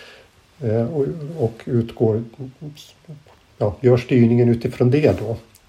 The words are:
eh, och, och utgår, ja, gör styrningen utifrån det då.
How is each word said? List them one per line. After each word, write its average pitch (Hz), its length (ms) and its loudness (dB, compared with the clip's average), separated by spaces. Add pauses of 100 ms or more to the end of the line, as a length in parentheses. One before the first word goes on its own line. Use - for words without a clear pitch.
(640)
eh, 117 220 -2 (100)
och, 139 120 -2 (320)
och 117 260 -4
utgår, 113 580 -2 (1400)
ja, 104 220 -2
gör 123 160 6
styrningen 120 520 4
utifrån 120 420 0
det 127 300 4
då. 107 160 -6 (320)